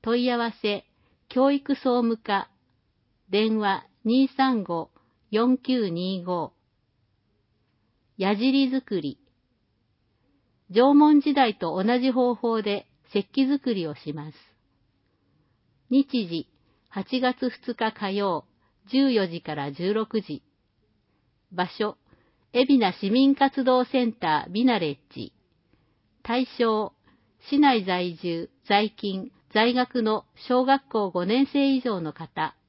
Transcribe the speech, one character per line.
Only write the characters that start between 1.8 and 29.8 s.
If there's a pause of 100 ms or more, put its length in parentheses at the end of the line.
務
課。 (800)
電
話、 (160)
二 (100)
三
五 (400)
四
九
二
五。 (1600)
矢
尻
作
り。 (1500)
縄
文
時
代
と
同
じ
方
法
で (220)
石
器
作
り
を
し
ま
す。 (1500)
日
時、 (420)
八
月
二
日
火
曜、 (460)
十
四
時
か
ら
十
六
時。 (1080)
場
所、 (560)
海
老
名
市
民
活
動
セ
ン
タ
ー
ビ
ナ
レ
ッ
ジ。 (920)
対 (100)
象、 (560)
市
内
在
住、 (180)
在
勤、 (220)
在
学